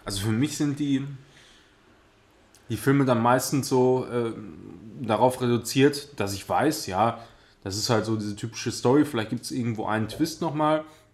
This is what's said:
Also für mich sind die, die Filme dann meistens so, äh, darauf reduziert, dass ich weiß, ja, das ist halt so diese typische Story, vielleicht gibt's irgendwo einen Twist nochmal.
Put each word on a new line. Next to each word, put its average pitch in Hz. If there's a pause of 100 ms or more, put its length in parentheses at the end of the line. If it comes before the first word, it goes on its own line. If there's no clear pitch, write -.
Also 98
für 110
mich 139
sind 147
die, 139 (1600)
die 113
Filme 139
dann 120
meistens 127
so, 127
äh, 117 (760)
darauf 117
reduziert, 127
dass 101
ich -
weiß, 127
ja, 107 (460)
das 98
ist 107
halt 110
so 110
diese 104
typische 113
Story, 139
vielleicht 113
gibt's 123
irgendwo 113
einen 107
Twist 160
nochmal. 156 (300)